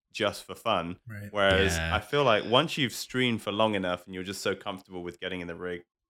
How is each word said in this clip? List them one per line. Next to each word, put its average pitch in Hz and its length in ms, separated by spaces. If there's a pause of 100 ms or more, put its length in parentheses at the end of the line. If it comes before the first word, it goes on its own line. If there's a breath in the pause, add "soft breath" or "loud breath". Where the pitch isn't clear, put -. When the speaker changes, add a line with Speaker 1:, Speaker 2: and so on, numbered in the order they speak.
(140)
Speaker 1:
just 101 320
for 92 100
fun. 92 500
Speaker 2:
Right. 104 260
Speaker 1:
Whereas 98 440
Speaker 3:
Yeah. 82 200
Speaker 1:
I 107 40
feel 143 240
like 110 220
once 131 320
you've 131 160
streamed 120 480
for 104 100
long 107 240
enough 90 300
and 95 100
you're 92 80
just 95 180
so 98 140
comfortable 95 480
with 87 160
getting 92 220
in 87 60
the 85 80
rig, 87 280 (260)